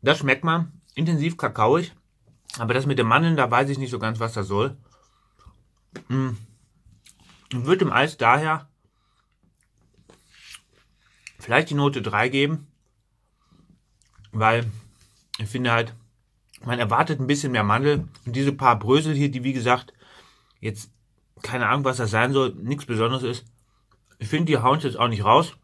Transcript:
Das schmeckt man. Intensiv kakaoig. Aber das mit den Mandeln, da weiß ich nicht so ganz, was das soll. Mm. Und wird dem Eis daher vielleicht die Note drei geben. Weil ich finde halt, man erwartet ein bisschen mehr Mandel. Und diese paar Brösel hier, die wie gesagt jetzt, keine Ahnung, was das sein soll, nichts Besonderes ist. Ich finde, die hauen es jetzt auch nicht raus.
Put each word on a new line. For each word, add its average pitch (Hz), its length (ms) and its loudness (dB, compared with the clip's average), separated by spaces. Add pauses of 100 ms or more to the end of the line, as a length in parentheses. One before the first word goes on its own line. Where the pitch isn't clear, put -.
Das 147 160 2
schmeckt 135 260 0
man. 165 380 -2 (140)
Intensiv 160 420 -2
kakaoig. 131 540 0 (680)
Aber 117 160 -2
das 135 140 0
mit 135 100 0
den 117 80 2
Mandeln, 151 320 2
da 123 140 0
weiß 135 180 2
ich 139 80 -4
nicht 131 140 -8
so 120 80 -8
ganz, 110 200 -4
was 113 140 -4
das 101 140 -6
soll. 110 300 -2 (1300)
Mm. 131 240 -2 (1200)
Und 120 140 -4
wird 185 140 4
dem 160 100 2
Eis 135 260 2
daher 147 500 2 (2750)
vielleicht 139 320 0
die 147 60 -6
Note 139 260 0
drei 104 280 0
geben. 143 360 -2 (1700)
Weil 113 400 2 (680)
ich 107 120 -8
finde 123 220 -2
halt, 117 220 0 (720)
man 120 140 -4
erwartet 131 400 0
ein 131 80 -4
bisschen 143 240 0
mehr 110 120 0
Mandel. 135 440 0 (180)
Und 120 100 -6
diese 139 180 0
paar 123 260 2
Brösel 147 340 2
hier, 143 160 0
die 127 140 -6
wie 131 100 -2
gesagt 123 400 0 (680)
jetzt, 107 300 -10 (520)
keine 123 260 -4
Ahnung, 135 160 0
was 131 140 0
das 113 140 -2
sein 120 220 2
soll, 131 220 2
nichts 139 300 -8
Besonderes 120 380 -2
ist. 120 220 -6 (760)
Ich 110 80 -8
finde, 156 240 0
die 139 80 4
hauen 131 180 4
es 160 60 -6
jetzt 113 140 -2
auch 120 100 2
nicht 104 160 -2
raus. 135 300 4 (100)